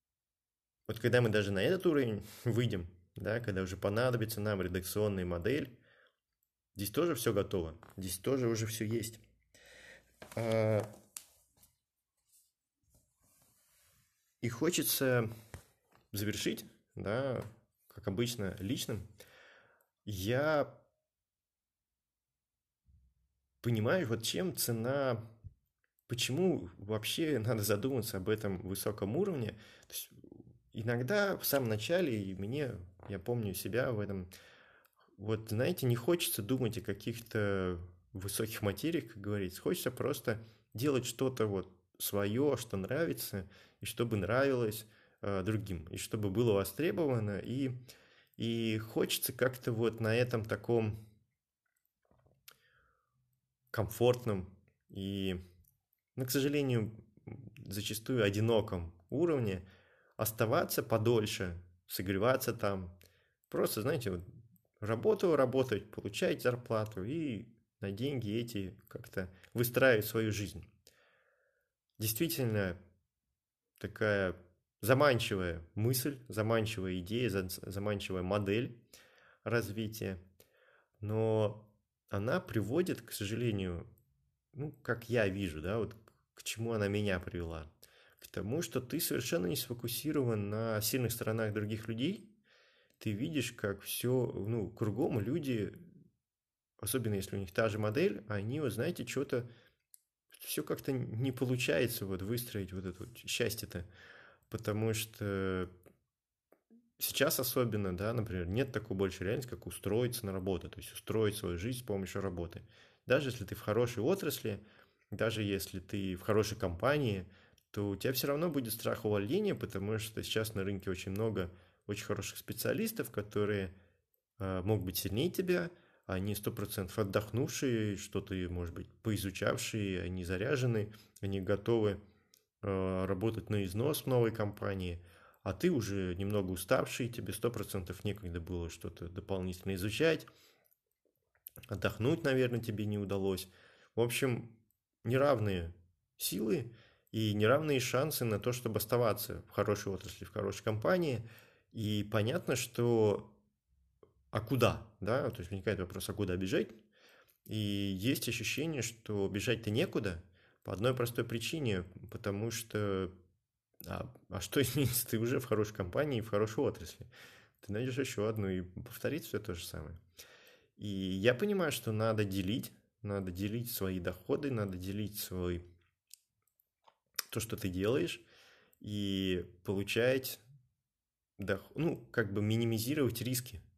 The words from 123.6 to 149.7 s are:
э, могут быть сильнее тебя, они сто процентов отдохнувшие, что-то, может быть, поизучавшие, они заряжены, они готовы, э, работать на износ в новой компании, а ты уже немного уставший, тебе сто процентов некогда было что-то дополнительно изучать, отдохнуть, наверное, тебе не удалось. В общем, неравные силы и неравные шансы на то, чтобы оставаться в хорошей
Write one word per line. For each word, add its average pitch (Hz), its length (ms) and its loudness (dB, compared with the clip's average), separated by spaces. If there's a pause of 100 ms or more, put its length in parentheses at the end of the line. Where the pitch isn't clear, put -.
э, 95 240 -2
могут 98 240 2
быть 90 120 -2
сильнее 113 320 0
тебя, 175 400 0 (360)
они 98 280 -2
сто - 180 -2
процентов 101 460 -4
отдохнувшие, 110 1000 0
что-то, 95 380 -6 (160)
может 87 240 -4
быть, 92 140 -10 (140)
поизучавшие, 98 1000 0
они 90 220 -4
заряжены, 110 680 2 (280)
они 98 200 0
готовы, 101 600 2 (640)
э, 95 440 2
работать 98 440 0
на 104 140 2
износ 120 380 0
в - 40 -6
новой 120 260 4
компании, 98 720 -2 (420)
а 98 100 0
ты 180 160 2
уже 95 460 0
немного 98 340 0
уставший, - 580 0
тебе 113 240 -6
сто - 180 0
процентов 95 540 -6
некогда 90 360 -4
было 85 300 -4
что-то 87 380 -12
дополнительно 92 640 -4
изучать, 107 520 0 (1400)
отдохнуть, 110 560 0
наверное, 127 360 4
тебе 107 260 -4
не 104 120 0
удалось. 98 500 0 (460)
В 113 60 0
общем, 123 500 0 (540)
неравные 113 680 4 (460)
силы 180 540 0 (400)
и 110 220 2
неравные 131 460 6
шансы 131 440 2
на 107 140 2
то, 123 140 0
чтобы 117 260 -2
оставаться 104 680 2
в - 40 -20
хорошей 101 400 2